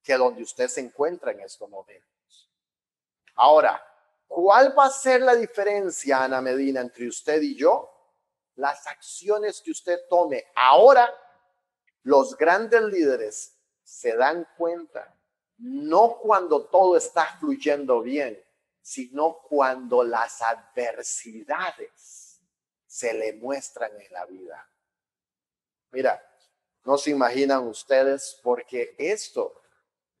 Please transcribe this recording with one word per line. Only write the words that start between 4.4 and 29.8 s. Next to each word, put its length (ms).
va 100
a 40
ser 300
la 120
diferencia, 920
Ana 180
Medina, 400
entre 260
usted 340
y 140
yo? 340
Las 300
acciones 760
que 100
usted 380
tome 340
ahora, 540
los 320
grandes 460
líderes 760
se 360
dan 280
cuenta, 580
no 640
cuando 440
todo 320
está 420
fluyendo 640
bien, 420
sino 580
cuando 540
las 380
adversidades 2000
se 280
le 200
muestran 680
en 100
la 140
vida. 440
Mira, 300
no 140
se 140
imaginan 560
ustedes, 760
porque 540
esto 640